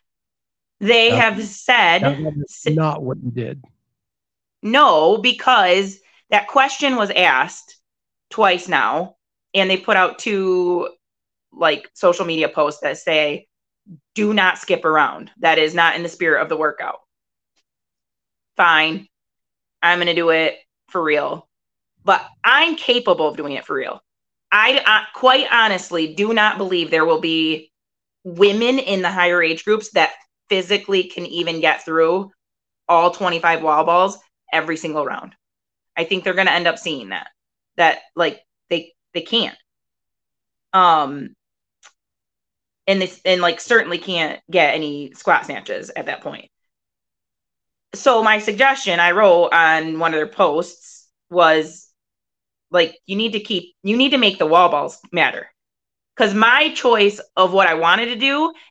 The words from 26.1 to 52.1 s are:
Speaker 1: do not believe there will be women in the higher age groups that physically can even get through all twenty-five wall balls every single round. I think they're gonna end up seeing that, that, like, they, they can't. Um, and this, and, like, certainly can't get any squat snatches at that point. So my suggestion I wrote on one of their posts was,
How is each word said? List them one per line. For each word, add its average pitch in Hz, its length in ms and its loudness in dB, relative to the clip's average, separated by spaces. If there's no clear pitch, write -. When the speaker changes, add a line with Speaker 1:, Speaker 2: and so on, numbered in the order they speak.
Speaker 1:
do 208 180 -2
not 214 260 0
believe 180 320 -4
there 160 140 2
will 165 160 2
be 160 500 -4
women 202 540 2
in 190 240 -4
the 185 80 -2
higher 180 320 0
age 160 220 -2
groups 214 260 -2
that 165 240 2
physically 196 560 -2
can 175 220 -14
even 165 340 -8
get 156 240 0
through 165 460 0
all 170 220 4
twenty-five 170 520 -2
wall 156 220 2
balls 185 340 0
every 160 260 -2
single 151 260 -6
round. - 300 -12
I 170 80 -4
think 180 200 -4
they're 190 80 -2
gonna 185 180 0
end 170 160 0
up 165 120 -2
seeing 127 320 -12
that, 90 180 -12
that, 165 240 2
like, 165 260 -4
they, 165 240 -6
they - 100 -8
can't. - 360 -4
Um, 156 640 0
and 196 160 0
this, - 220 -10
and, 180 180 0
like, 170 180 0
certainly 190 380 0
can't 165 420 -6
get 165 240 2
any 147 380 -8
squat - 320 -2
snatches 107 520 -12
at - 100 -10
that - 160 -10
point. - 280 -16
So 233 280 2
my 214 160 2
suggestion 214 640 0
I 175 120 4
wrote 175 400 4
on 160 460 2
one 165 140 -2
of 156 60 -2
their 151 80 -2
posts - 800 -4
was, 160 580 2